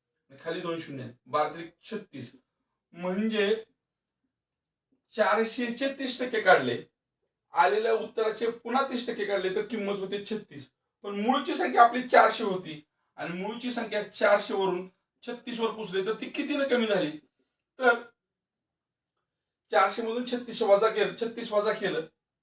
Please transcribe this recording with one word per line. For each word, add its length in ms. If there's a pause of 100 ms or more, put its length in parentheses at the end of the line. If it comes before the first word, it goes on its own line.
(300)
आणि 140
खाली 160
दोन 180
शून्य 240
आहेत, 120 (120)
बारा 260
त्रिक 200 (100)
छत्तीस, 480 (640)
म्हणजे 720 (1500)
चारशेचे 840
तीस 220
टक्के 200
काढले, 420 (720)
आलेल्या 380
उत्तराचे 580
पुन्हा 380
तीस 180
टक्के 180
काढले 300
तर 120
किंमत 320
होते 260
छत्तीस. 440 (360)
पण 160
मूळची 340
संख्या 280
आपली 260
चारशे 360
होती 400 (320)
आणि 260
मूळची 280
संख्या 320 (100)
चारशे 420
वरून 340 (360)
छत्तीस 360
वर 100
पुसले 360
तर 140
ती 60
कितीने 420
कमी 180
झाली? 240 (680)
तर 160 (1800)
चारशे 300
मधून 240
छत्तीस 360
वजा 260
केलं, 280
छत्तीस 360
वजा 200
केलं, 340 (360)